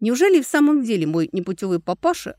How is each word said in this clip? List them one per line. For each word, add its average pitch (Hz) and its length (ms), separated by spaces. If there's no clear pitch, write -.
Неужели 294 380
и 277 40
в - 60
самом 294 340
деле 208 240
мой 160 240
непутевый 185 480
папаша - 600